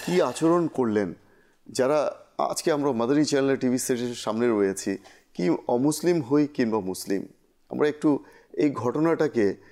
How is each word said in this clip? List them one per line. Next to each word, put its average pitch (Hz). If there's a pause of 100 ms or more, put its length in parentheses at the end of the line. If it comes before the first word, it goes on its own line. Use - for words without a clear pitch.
কি 175
আচরণ 165
করলেন। 104 (540)
যারা 131 (220)
আজকে 160
আমরা 143
মাদানী 123
চ্যানেলের 135
টিভি 127
সেটের 120
সামনে 117
রয়েছি, 98 (360)
কি 175 (160)
অমুসলিম 147
হই 143
কিংবা 113
মুসলিম, 92 (420)
আমরা 131
একটু 147 (340)
এই -
ঘটনাটাকে 131 (160)